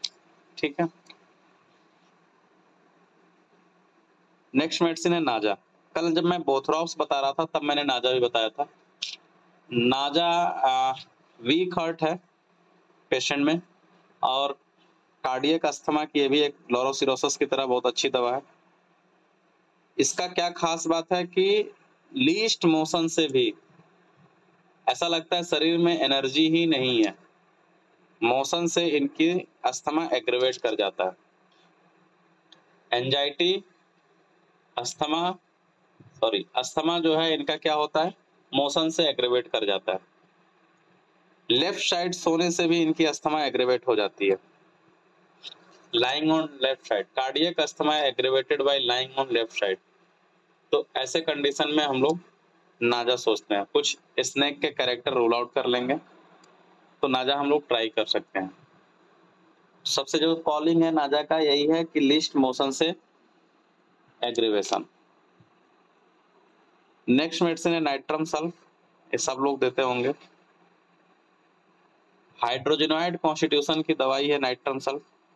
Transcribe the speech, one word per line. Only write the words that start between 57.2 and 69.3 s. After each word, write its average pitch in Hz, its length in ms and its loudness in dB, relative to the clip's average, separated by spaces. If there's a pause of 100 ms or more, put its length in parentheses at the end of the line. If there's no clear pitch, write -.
हम 143 140 0
लोग 147 180 0
try 113 200 0
कर 107 160 0
सकते - 340 -4
हैं। 95 180 -6 (1300)
सबसे - 340 -2
जो 165 180 2
calling 165 480 2
है 165 60 2
नाजा 147 320 0
का 160 160 0
यही 143 280 2
है 165 180 2
कि 156 160 -2
list 147 360 2
motion 135 340 2
से 160 240 0 (1300)
aggravation। 104 600 -2 (2250)
Next 156 340 0
मेडिसिन 170 320 0
है 165 60 0
nitrum 151 440 -2
sulf, 160 300 -4 (520)
ये 123 120 -4
सब 131 220 -4